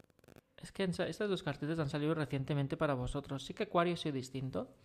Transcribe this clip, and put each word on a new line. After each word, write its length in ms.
Es 80
que 140
han 100
sa-, 140
estas 200
dos 140
cartitas 380
han 100
salido 240
recientemente 640
para 180
vosotros. 500
Sí 80
que 120
Acuario 300
ha 20
sido 180
distinto, 560